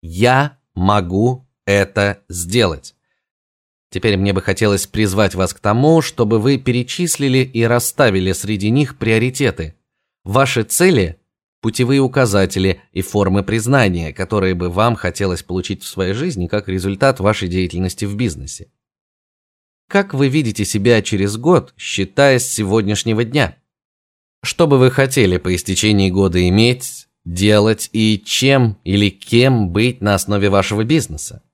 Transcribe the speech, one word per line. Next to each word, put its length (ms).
«Я 560
могу 720
это 640
сделать». 680
Теперь 280
мне 160
бы 80
хотелось 440
призвать 480
вас 200
к 60
тому, 420
чтобы 380
вы 180
перечислили 800
и 260
расставили 680
среди 360
них 280
приоритеты. 760
Ваши 380
цели, 560
путевые 400
указатели 800
и 120
формы 400
признания, 680
которые 440
бы 140
вам 260
хотелось 480
получить 400
в 40
своей 260
жизни 340
как 200
результат 520
вашей 300
деятельности 560
в 100
бизнесе. 560
Как 280
вы 120
видите 380
себя 380
через 340
год, 400
считая 640
с 80
сегодняшнего 760
дня? 340
Что 220
бы 140
вы 100
хотели 480
по 160
истечении 560
года 400
иметь, 580
делать 680
и 340
чем 580
или 280
кем 580
быть 320
на 140
основе 340
вашего 340
бизнеса? 600